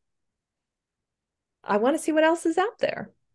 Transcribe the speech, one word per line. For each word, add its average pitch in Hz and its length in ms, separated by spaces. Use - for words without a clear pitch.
I 202 140
wanna 262 220
see 320 120
what 311 120
else 330 240
is 330 100
out 392 220
there. - 320